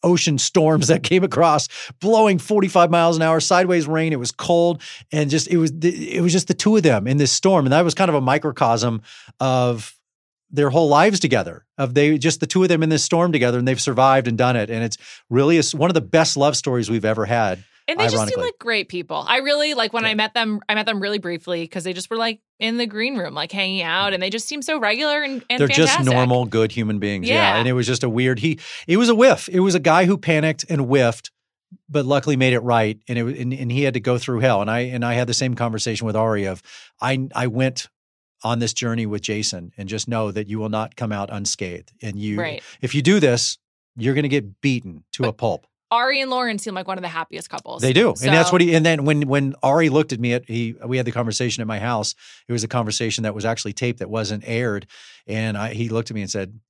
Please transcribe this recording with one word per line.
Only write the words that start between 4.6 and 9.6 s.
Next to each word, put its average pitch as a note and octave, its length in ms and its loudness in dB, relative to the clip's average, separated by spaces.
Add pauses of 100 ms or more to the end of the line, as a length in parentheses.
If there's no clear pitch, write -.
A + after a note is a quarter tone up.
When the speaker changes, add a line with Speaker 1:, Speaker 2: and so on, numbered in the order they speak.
Speaker 1:
and D3+ 200 0
just, C#3+ 180 0
it F3 80 2
was D#3+ 160 2
the, E3 160 0 (260)
it F3+ 60 0
was E3+ 100 2
just F3+ 160 2
the F#3 60 -4
two G#3+ 240 2
of G3+ 60 4
them A#2 240 4
in C3+ 100 2
this C#3+ 160 2
storm. F#3 320 4
And B2+ 80 2
that D#3 140 6
was D#3 80 0
kind F#3+ 160 2
of D3+ 40 2
a C#3+ 60 4
microcosm B2 800 0 (400)
of B2 580 -2 (520)